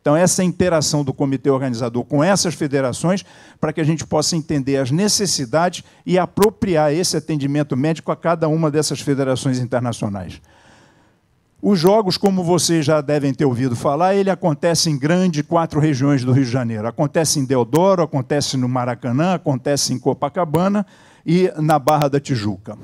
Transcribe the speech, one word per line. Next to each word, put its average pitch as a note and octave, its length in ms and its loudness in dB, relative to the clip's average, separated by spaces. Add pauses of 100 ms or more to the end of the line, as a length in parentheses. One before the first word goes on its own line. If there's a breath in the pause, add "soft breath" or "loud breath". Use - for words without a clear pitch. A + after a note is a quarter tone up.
Então, D3 160 0
essa F3 260 2
interação E3 640 0
do C3 80 -4
comitê C3+ 380 -2
organizador B2 540 -2
com D3 200 0
essas F#3 300 0
federações, C#3+ 680 -2 (380 loud breath)
para D3+ 120 -2
que E3+ 80 -6
a D#3+ 40 0
gente D3+ 220 0
possa D3+ 280 0
entender C#3 440 -2
as C3+ 120 -2
necessidades E3+ 960 -2 (220 soft breath)
e F3 120 2
apropriar F3 760 2
esse D#3+ 240 -2
atendimento D3 600 -2
médico D#3 340 -2
a D#3 60 -2
cada E3 320 0
uma D#3 220 0
dessas D3 300 -2
federações C3 580 0
internacionais. A#2 840 -4 (1200 soft breath)
Os G3 160 2
jogos, G3 380 4
como F#3+ 260 0
vocês E3 440 2
já D3+ 160 2
devem C#3+ 320 0
ter D#3+ 100 -2
ouvido B2+ 320 0
falar, D#3+ 380 0
ele G3 160 0
acontece E3 580 0
em C#3+ 100 -2
grande E3 440 0
quatro E3 360 0
regiões C#3+ 460 2
do C3 80 2
Rio C3+ 120 4
de A#2+ 60 -4
Janeiro. A#2 380 -2
Acontece D#3 500 0
em C3+ 60 0
Deodoro, C#3 580 4
acontece C#3+ 540 -2
no B2+ 100 0
Maracanã, B2+ 680 -2
acontece C#3+ 580 -2
em A#2+ 60 -4
Copacabana E3 880 -2 (380 soft breath)
e F3+ 340 2
na D#3 200 2
Barra D3 300 2
da C#3 100 0
Tijuca. G#2 640 -6